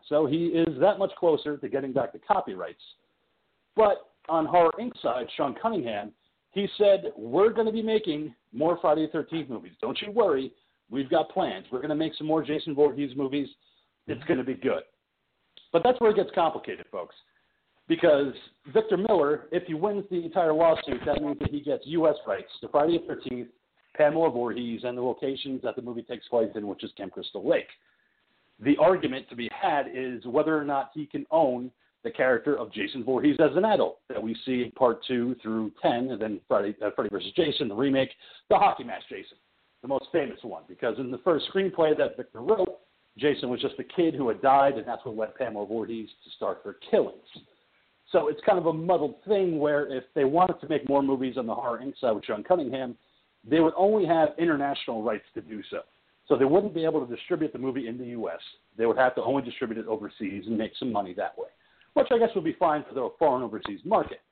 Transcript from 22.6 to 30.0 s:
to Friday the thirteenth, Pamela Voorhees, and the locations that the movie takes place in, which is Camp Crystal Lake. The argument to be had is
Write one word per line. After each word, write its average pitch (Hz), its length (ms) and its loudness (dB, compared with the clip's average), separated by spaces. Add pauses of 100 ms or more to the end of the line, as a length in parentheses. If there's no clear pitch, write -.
to 117 80 -12
Friday 160 300 2
the - 80 -6
thirteenth, 123 420 -8 (460)
Pamela 156 360 4
Voorhees, 120 540 -4
and 123 140 -6
the 123 40 -4
locations 131 600 -4
that 113 140 -4
the 127 60 -8
movie 120 200 -8
takes 117 260 -12
place 110 280 2
in, 104 100 -6
which 98 160 -8
is 110 100 -10
Camp 98 200 -12
Crystal 95 340 -12
Lake. - 220 0 (920)
The 139 180 2
argument 151 500 2
to 123 80 -16
be 120 160 -6
had 143 400 -2
is 127 340 -8